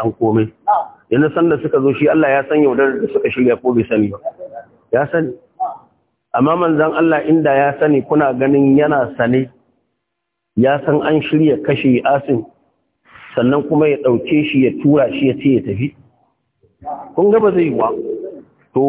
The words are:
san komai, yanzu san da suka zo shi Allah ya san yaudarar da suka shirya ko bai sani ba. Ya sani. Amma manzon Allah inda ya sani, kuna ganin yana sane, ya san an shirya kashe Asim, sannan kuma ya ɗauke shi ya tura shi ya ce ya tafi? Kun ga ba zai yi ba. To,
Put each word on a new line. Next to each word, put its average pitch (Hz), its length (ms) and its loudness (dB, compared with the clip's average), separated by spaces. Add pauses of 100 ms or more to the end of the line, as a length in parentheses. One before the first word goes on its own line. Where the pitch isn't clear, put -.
san 113 160 -2
komai, 110 320 0 (640)
yanzu 143 240 2
san 170 160 2
da 151 100 0
suka 151 220 -2
zo 139 180 2
shi 147 80 2
Allah 156 220 2
ya 139 180 2
san 151 160 2
yaudarar 135 320 2
da 135 160 -4
suka 135 160 -2
shirya 123 320 0
ko 127 140 0
bai 117 160 2
sani 107 180 0
ba. 98 100 -12 (760)
Ya 127 200 0
sani. 160 220 -2 (1000)
Amma 143 220 2
manzon 160 400 0
Allah 165 320 2
inda 156 240 2
ya 139 260 0
sani, 151 240 2
kuna 147 300 0
ganin 139 460 2
yana 147 400 0
sane, 127 320 0 (1080)
ya 131 300 2
san 139 160 0
an 151 180 0
shirya 156 460 2
kashe 131 400 2
Asim, 135 400 -2 (880)
sannan 135 320 0
kuma 156 240 2
ya 139 60 0 (100)
ɗauke 127 400 0
shi 135 180 0
ya 117 60 2 (120)
tura 139 280 2
shi 135 180 -2
ya 127 60 0
ce 139 160 -2
ya 120 160 2
tafi? 107 220 -6 (1300)
Kun 190 200 2
ga 226 60 4
ba 208 100 2
zai 180 160 0
yi 139 80 -4
ba. 110 160 -2 (840)
To, 131 140 0